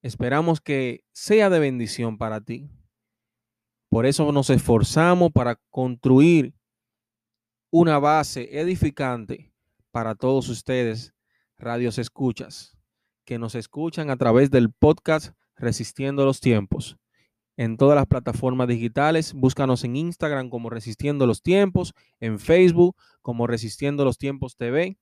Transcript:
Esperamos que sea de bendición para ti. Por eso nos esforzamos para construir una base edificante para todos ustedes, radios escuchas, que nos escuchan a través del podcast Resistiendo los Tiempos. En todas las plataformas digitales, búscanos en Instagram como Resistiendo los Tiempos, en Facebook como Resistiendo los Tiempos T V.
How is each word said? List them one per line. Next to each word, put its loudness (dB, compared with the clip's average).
Esperamos -2
que -6
sea 2
de 2
bendición -2
para -4
ti. -14
Por 0
eso 0
nos 0
esforzamos 2
para 0
construir 4
una 4
base -2
edificante -6
para -6
todos -2
ustedes, -6
radios -6
escuchas, -8
que -10
nos -10
escuchan -8
a -4
través 4
del 4
podcast 0
Resistiendo -4
los 0
Tiempos. 0
En -4
todas 6
las 2
plataformas -2
digitales, -2
búscanos 0
en -6
Instagram -6
como -10
Resistiendo -4
los 0
Tiempos, 0
en -6
Facebook 4
como -4
Resistiendo -4
los 0
Tiempos -8
T -8
V. -2